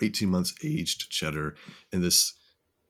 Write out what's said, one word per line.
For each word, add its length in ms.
eighteen 260
months 240
aged 460
cheddar 460
in 100
this, 320